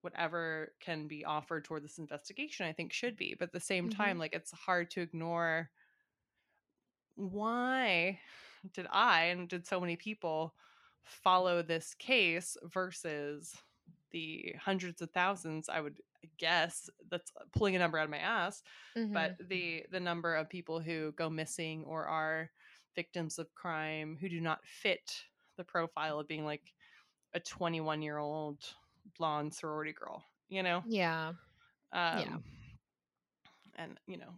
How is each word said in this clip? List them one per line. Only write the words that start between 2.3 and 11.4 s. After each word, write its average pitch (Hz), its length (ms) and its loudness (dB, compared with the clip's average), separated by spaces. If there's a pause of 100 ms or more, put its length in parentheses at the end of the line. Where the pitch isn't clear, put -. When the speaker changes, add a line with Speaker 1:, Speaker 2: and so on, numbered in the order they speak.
Speaker 1:
I 160 80 0
think - 200 -4
should 240 240 -2
be. - 200 -2
But 175 120 -2
at - 40 -16
the 175 60 -4
same 180 300 0
time, 202 220 2
Speaker 2:
Mm-hmm. 175 80 0
Speaker 1:
like, 156 140 -2
it's 170 180 -6
hard 175 400 0
to 180 100 -2
ignore 165 680 0 (1500)
why 202 1040 2 (540)
did 185 180 -6
I 196 340 8
and 180 240 0
did 180 180 -4
so 185 140 2
many 170 140 0
people 165 580 -4 (500)
follow 185 580 4